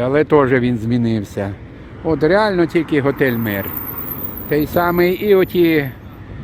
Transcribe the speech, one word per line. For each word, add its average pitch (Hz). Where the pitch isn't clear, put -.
Але 135
теж 143
він 123
змінився. 110
От 156
реально 185
тільки 156
готель 135
"Мир". 104
Той 147
самий 175
і 208
оті, 170